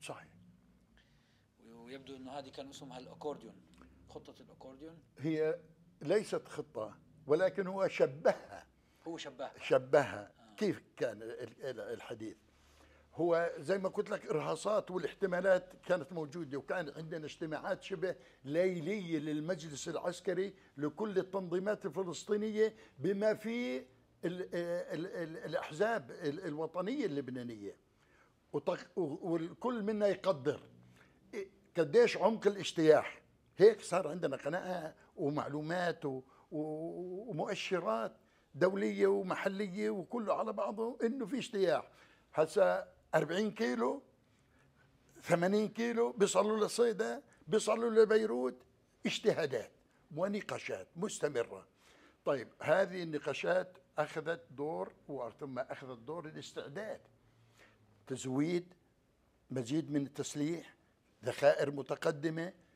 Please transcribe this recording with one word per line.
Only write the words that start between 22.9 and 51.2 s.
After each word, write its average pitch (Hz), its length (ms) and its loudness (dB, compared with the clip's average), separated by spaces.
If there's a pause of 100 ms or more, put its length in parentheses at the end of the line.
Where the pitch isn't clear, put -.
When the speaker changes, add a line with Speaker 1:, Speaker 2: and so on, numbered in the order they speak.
Speaker 1:
بما 202 360 2
في 247 500 -4 (400)
ال-، 180 300 -4
ال-، 175 520 -4
ال-، 165 380 -8
الأحزاب 160 640 -2
ال-، 170 360 -4
الوطنية 180 600 -4
اللبنانية، 123 720 -6 (760)
وطق-، - 460 -4
و-، 160 340 -2
والكل 180 500 -2
منا 208 240 2
يقدر 151 540 2 (760)
إيه، 196 140 -8 (280)
قديش 175 400 6
عمق 202 300 4
الاجتياح. 160 760 6 (360)
هيك 208 220 10
صار 175 280 0
عندنا 156 280 -2
قناعة 165 580 -4 (220)
ومعلومات 151 880 -2
و-، 131 180 -4 (280)
و-، 170 800 -6
ومؤشرات 185 840 -2 (380)
دولية 196 520 2
ومحلية 196 840 0
وكله 208 440 -2
على 220 180 -2
بعضه 220 500 -4
إنه 233 240 -2
في 208 120 -4
اجتياح. 175 520 0 (440)
هسا 180 540 4 (260)
أربعين 170 360 2
كيلو، 247 520 0 (1200)
ثمانين 190 460 4
كيلو، 233 440 0
بيصلوا 208 540 4
لصيدا، 233 560 0 (240)
بيصلوا 220 440 2
لبيروت، 220 720 4 (440)
اجتهادات 147 640 2 (460)
ونقاشات 135 800 -4
مستمرة. 120 680 -2 (580)